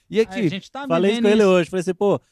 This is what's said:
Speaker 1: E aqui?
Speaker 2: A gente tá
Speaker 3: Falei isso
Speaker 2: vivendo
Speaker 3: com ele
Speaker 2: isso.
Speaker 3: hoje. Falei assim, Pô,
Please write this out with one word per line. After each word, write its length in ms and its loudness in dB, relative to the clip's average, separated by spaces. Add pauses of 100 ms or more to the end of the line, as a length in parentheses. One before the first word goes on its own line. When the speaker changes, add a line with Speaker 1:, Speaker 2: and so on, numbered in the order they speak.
Speaker 1:
E 100 -2
aqui? 200 -2
Speaker 2:
A 100 0
gente 220 -12
tá 160 -12
Speaker 3:
Falei 240 0
isso 100 -2
Speaker 2:
vivendo 100 2
Speaker 3:
com 60 4
ele 60 4
Speaker 2:
isso. 80 4
Speaker 3:
hoje. 180 2
Falei 120 -6
assim, 120 -4
Pô, 260 0 (120)